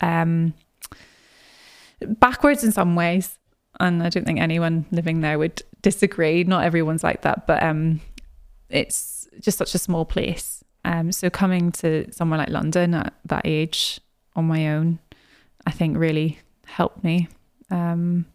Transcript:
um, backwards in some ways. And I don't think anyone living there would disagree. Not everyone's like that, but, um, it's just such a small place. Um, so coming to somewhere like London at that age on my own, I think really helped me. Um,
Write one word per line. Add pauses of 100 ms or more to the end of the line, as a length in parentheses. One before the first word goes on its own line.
um, (1500)
backwards
in
some
ways. (420)
And
I
don't
think
anyone
living
there
would (200)
disagree.
Not
everyone's
like
that,
but,
um, (680)
it's (120)
just
such
a
small
place. (200)
Um,
so
coming
to
somewhere
like
London
at (120)
that
age (340)
on
my
own, (680)
I
think
really (380)
helped
me. (440)
Um,